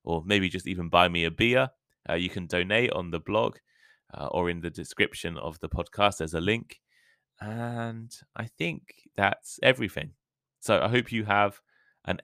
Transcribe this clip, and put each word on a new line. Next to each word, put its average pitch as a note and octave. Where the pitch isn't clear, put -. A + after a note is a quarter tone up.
or D#2+
maybe G2
just F2+
even F2
buy F2
me E2+
a E2
beer, B2
uh, -
you F2
can F2+
donate F#2
on F2+
the E2
blog, A2
uh, C#2+
or F2
in F2
the E2
description E2+
of D#2+
the E2
podcast, G2+
there's D#2+
a E2
link. G#2+
And A#2
I A2+
think -
that's -
everything. B2
So G2+
I F2
hope B2+
you A2
have G2+
an F#2